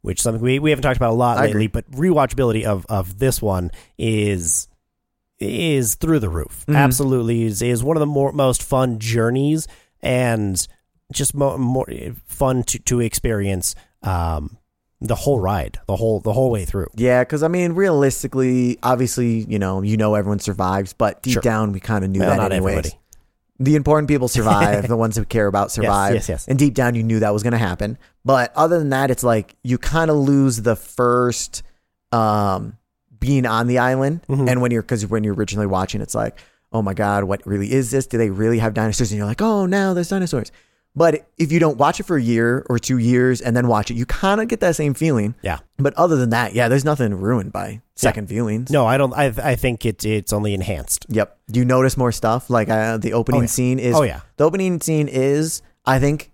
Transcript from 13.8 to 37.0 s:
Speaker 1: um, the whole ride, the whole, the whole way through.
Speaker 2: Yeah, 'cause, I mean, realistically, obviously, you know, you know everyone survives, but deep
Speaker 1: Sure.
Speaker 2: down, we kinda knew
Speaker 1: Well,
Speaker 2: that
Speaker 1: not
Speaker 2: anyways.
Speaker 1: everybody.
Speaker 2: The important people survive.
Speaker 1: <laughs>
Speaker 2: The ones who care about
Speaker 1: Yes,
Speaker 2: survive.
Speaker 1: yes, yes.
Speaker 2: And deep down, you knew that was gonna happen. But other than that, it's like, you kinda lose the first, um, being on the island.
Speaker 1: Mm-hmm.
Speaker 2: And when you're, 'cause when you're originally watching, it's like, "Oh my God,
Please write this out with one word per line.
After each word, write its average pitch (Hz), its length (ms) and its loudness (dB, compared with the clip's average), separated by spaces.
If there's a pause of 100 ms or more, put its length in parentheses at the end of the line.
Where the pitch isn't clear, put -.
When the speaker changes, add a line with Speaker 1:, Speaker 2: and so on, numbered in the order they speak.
Speaker 1:
um, 82 540 -4 (460)
the 113 120 -2
whole 135 240 0
ride, 92 480 -4
the 98 80 -2
whole, 110 240 0
the 107 120 -4
whole 127 200 0
way 101 120 -4
through. 95 220 -6 (100)
Speaker 2:
Yeah, 123 280 2
'cause, 147 180 -2
I 160 60 2
mean, 175 260 0
realistically, 131 1080 2
obviously, 120 640 0
you 107 120 -4
know, 95 240 -2
you 107 160 0
know 107 160 2
everyone 104 240 0
survives, 95 560 -4
but - 300 -2
deep 127 100 0
Speaker 1:
Sure. 117 80 0
Speaker 2:
down, 107 300 0
we 95 80 -6
kinda 101 280 -2
knew 95 120 0
Speaker 1:
Well, 98 100 2
Speaker 2:
that 98 80 2
Speaker 1:
not 107 140 0
Speaker 2:
anyways. 92 260 0
Speaker 1:
everybody. - 220 -4 (600)
Speaker 2:
The 139 160 4
important 147 340 2
people 127 180 2
survive. 104 600 2
Speaker 1:
<laughs> - 0 -
Speaker 2:
The 120 80 2
ones 113 220 0
who 107 80 -2
care 107 220 0
about 101 220 0
Speaker 1:
Yes, - 40 -8
Speaker 2:
survive. 101 400 2
Speaker 1:
yes, 101 160 -2
yes. 76 180 -6
Speaker 2:
And 131 120 2
deep 143 160 4
down, 120 180 0
you 117 80 -2
knew 113 180 0
that 104 140 2
was 104 80 0
gonna 120 160 0
happen. 104 400 -4 (260)
But 127 320 2
other 165 220 2
than 147 120 0
that, 135 200 2
it's 127 140 0
like, 113 400 0
you 123 160 0
kinda 160 340 2
lose 139 480 4
the 110 140 2
first, 123 880 -2 (480)
um, 107 680 0 (420)
being 131 280 2
on 113 180 2
the 123 140 2
island. 135 500 0
Speaker 1:
Mm-hmm. 135 200 2
Speaker 2:
And 123 120 2
when 123 80 2
you're, 113 140 0
'cause 107 240 -2
when 107 160 -2
you're 104 100 0
originally 104 340 -2
watching, 95 340 -2
it's - 140 -8
like, 110 220 -4 (340)
"Oh 110 120 0
my 98 100 -2
God, 101 300 0